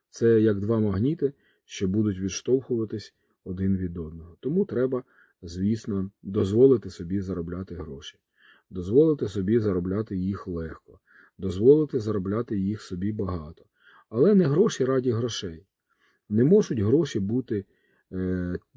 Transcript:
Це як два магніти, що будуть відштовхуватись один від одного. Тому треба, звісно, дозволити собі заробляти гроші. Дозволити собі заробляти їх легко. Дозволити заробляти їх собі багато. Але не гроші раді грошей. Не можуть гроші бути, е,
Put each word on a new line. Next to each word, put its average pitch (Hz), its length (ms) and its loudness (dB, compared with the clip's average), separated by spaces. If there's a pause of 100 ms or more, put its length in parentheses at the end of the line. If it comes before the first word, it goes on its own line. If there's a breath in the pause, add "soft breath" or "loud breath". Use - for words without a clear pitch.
(100)
Це 117 300 4
як 107 200 4
два 110 180 0
магніти, 120 540 0 (320)
що - 240 -4
будуть 104 300 0
відштовхуватись 113 960 -4 (300)
один 95 320 -2
від 90 220 -6
одного. 82 420 -14
Тому 175 240 0
треба, 127 400 -2 (380 soft breath)
звісно, 98 680 -2 (120)
дозволити 104 680 2
собі 92 300 -6
заробляти 87 540 -8
гроші. 80 440 -14 (520 soft breath)
Дозволити 120 580 2
собі 104 300 0
заробляти 98 580 -2
їх 95 300 -4
легко. 82 540 -10 (380 soft breath)
Дозволити 120 640 2
заробляти 104 580 -4
їх 98 240 -2
собі 95 300 -6
багато. 92 520 -8 (440 soft breath)
Але 151 260 4
не 185 100 6
гроші 151 400 2
раді 131 260 0
грошей. 107 560 -6 (640)
Не 107 160 2
можуть 160 340 4
гроші 120 420 2
бути, 107 440 -4 (480)
е, 92 460 -4 (180)